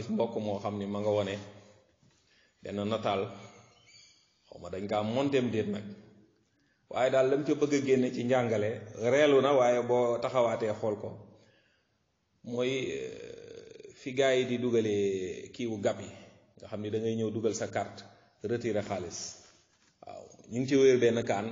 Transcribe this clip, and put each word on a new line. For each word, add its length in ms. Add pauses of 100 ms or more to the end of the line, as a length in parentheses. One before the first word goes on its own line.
gis 80
mbokk 260
moo 240
xam 180
ni 80
ma 140
nga 100
wone 240 (1300)
benn 260
nataal, 340 (1300)
xaw 120
ma 100
dañ 180
kaa 140
monteem 480
déet 180
nag, 160 (1040)
waaye 200
daal 200
lam 140
ca 100
bëgg 200
a 120
génne 260
ci 120
njàngale 460 (420)
reelu 280
na, 120
waaye 300
boo 360
taxawaatee 640
xool 200
ko 100 (1300)
mooy, 280 (200)
euh, 1000
fi 200
gaa 200
yi 120
di 120
dugalee 920
kiiwu 280
gab 200
yi, 100 (480)
nga 100
xam 140
ni 80
da 80
ngay 180
ñëw 160
dugal 220
sa 140
carte, 360 (380)
retirer 420
xaalis. 340 (880)
Waaw, 180 (260)
ñu 100
ngi 80
ci 80
wéer 220
benn 260
kaan, 280